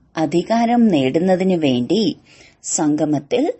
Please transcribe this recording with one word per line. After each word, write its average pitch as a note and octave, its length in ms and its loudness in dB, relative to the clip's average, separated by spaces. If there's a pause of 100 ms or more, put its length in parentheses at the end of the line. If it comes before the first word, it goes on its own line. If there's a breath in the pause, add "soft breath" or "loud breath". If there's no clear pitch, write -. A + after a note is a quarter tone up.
(180)
അധികാരം A3+ 720 0
നേടുന്നതിനു F3 680 2
വേണ്ടി D3 600 0 (460 soft breath)
സംഗമത്തിൽ D3+ 960 -2